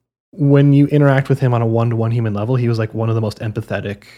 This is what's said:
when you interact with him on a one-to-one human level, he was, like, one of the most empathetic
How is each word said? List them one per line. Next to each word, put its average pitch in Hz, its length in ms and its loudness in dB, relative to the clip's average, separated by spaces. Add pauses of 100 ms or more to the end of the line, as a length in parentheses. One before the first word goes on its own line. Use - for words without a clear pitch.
(320)
when 143 400 4
you 143 160 6
interact 139 400 2
with 135 100 0
him 123 160 0
on 117 80 0
a 117 40 0
one-to-one 113 440 -2
human 113 240 -2
level, 107 220 -2
he 120 120 -2
was, 117 100 -2
like, 110 140 -4
one 113 160 -4
of 113 60 -2
the 113 60 -2
most 107 180 -6
empathetic 104 640 -8 (140)